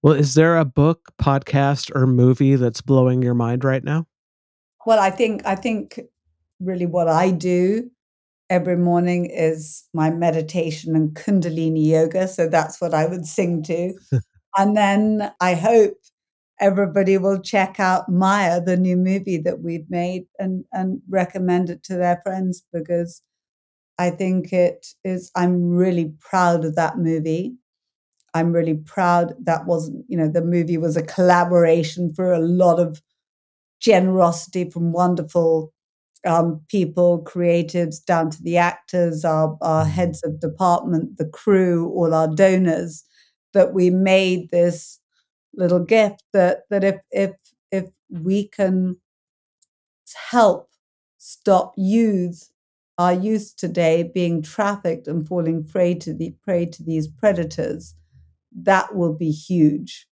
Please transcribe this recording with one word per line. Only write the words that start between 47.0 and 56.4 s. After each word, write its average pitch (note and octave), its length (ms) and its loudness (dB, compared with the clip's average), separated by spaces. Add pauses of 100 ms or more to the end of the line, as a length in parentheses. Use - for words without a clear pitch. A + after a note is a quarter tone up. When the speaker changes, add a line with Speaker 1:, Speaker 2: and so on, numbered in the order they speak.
Speaker 2:
if, G3 180 0 (400)
if F#3+ 140 -4 (260)
we F#3+ 380 -4
can F#3 480 -2 (1300)
help G#3+ 380 2 (500)
stop - 580 0
youth, F#3+ 760 0 (480)
our F3+ 140 2
youth G#3 440 -4
today E3+ 460 0
being E3+ 400 -2
trafficked F#3 680 -4
and D#3 180 -4
falling E3 380 -4
prey F3+ 300 0
to F3 200 -10
the, E3 180 -8 (100)